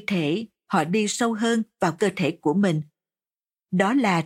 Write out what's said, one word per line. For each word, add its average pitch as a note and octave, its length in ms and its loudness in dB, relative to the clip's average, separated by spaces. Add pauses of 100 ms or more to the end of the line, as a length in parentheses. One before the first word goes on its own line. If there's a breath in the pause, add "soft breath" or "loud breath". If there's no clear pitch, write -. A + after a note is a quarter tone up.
thể F3+ 400 -2 (200)
họ F3 160 0
đi G#3 240 0
sâu A#3 260 -2
hơn A3+ 300 0 (160)
vào F3 120 0
cơ G3 240 0
thể D3+ 160 0
của D#3 220 -2
mình. F3 280 2 (920)
Đó F#3+ 220 2
là G3+ 320 2